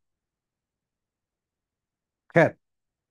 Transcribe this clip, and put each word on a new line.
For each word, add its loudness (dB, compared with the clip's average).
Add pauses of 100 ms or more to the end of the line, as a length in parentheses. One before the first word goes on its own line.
(2250)
खैर, 2 (540)